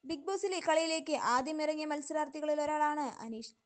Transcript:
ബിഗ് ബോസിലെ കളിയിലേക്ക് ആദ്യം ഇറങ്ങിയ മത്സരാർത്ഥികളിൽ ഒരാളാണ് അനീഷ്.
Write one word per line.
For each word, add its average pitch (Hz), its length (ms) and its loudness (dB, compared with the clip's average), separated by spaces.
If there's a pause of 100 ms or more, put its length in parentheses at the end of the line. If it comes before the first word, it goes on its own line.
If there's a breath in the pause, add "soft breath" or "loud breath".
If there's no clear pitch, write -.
ബിഗ് 285 180 -6
ബോസിലെ 381 360 0
കളിയിലേക്ക് 320 540 2
ആദ്യം 269 480 2
ഇറങ്ങിയ 302 240 0
മത്സരാർത്ഥികളിൽ 302 760 -2
ഒരാളാണ് 302 380 2
അനീഷ്. 226 560 -6 (100)